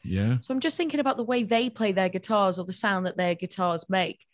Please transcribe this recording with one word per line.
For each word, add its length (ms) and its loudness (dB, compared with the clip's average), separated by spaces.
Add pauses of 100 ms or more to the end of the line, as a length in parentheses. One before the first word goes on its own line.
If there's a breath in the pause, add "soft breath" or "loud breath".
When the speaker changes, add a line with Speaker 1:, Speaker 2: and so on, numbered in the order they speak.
Speaker 1:
yeah, 260 0
yeah. 120 2
Speaker 2:
So 120 -6
I'm 60 0
just 180 0
thinking 220 0
about 180 0
the 60 -4
way 200 0
they 260 2
play 220 0
their 180 2
guitars 500 2
or 60 -8
the 80 -8
sound 320 0
that 120 -4
their 180 2
guitars 540 -2
make. 440 0